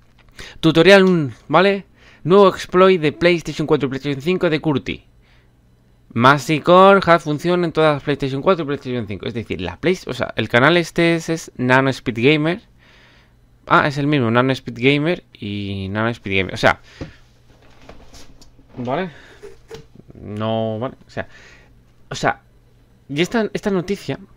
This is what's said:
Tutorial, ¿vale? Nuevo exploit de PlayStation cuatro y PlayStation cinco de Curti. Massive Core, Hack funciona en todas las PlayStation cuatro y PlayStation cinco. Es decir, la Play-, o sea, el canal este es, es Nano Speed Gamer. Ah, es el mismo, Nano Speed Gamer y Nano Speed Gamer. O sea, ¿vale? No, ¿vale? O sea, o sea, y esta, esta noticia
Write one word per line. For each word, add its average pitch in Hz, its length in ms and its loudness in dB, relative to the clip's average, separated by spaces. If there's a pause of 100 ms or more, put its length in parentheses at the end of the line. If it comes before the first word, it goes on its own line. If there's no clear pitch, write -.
(600)
Tutorial, 165 720 4 (160)
¿vale? 185 380 2 (380)
Nuevo 190 240 6
exploit 185 520 2
de 151 120 0
PlayStation 165 540 -2
cuatro 143 200 0
y 127 60 -4
PlayStation 135 280 -6
cinco 175 300 -2
de 160 100 -2
Curti. 135 420 -4 (1080)
Massive 139 500 0
Core, 190 380 6
Hack 170 220 2
funciona 170 420 -2
en 160 80 -4
todas 156 220 2
las 135 80 -8
PlayStation 139 400 -4
cuatro 175 220 2
y - 20 -8
PlayStation 127 400 -6
cinco. 98 180 -10
Es 117 80 -8
decir, 98 300 -8
la 85 180 -8
Play-, 180 260 -2
o - 60 -8
sea, - 240 -6
el 113 140 -4
canal 139 260 4
este 170 380 0
es, 165 160 -6
es 165 260 -8
Nano 127 320 2
Speed 123 300 -6
Gamer. 156 420 2 (1080)
Ah, 156 200 4
es 143 100 -4
el 143 80 -2
mismo, 139 240 0
Nano 127 220 2
Speed 127 260 -8
Gamer 143 540 0
y 101 580 -8
Nano 107 200 -2
Speed 98 280 -4
Gamer. 92 160 -4
O - 20 -10
sea, 117 220 2 (2000)
¿vale? 139 340 -6 (1040)
No, 110 640 -6
¿vale? 123 160 -8 (100)
O - 60 -20
sea, 107 160 -10 (840)
o - 60 -12
sea, - 280 -4 (680)
y 143 120 -6
esta, 208 320 -2
esta 202 180 -4
noticia 190 500 -6 (160)